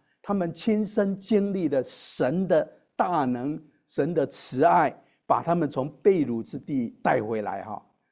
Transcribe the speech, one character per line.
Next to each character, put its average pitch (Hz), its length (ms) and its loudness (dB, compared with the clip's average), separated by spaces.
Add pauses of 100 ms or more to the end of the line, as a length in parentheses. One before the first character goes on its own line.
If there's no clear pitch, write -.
(220)
他 - 100 -6
们 180 180 0
亲 214 320 0
身 202 320 0
经 202 380 0
历 185 160 -2
了 131 160 0
神 - 640 -2
的 165 180 4 (300)
大 175 300 0
能、 127 360 -4 (240)
神 151 280 -2
的 151 120 2
慈 - 380 -2
爱， 170 340 4 (280)
把 120 160 2
他 165 120 0
们 160 140 0
从 139 280 -4
被 190 280 4
掳 117 180 -2
之 135 160 -12
地 131 440 -4
带 139 200 2
回 107 200 -4
来 98 220 -6
哈。 104 220 -14 (260)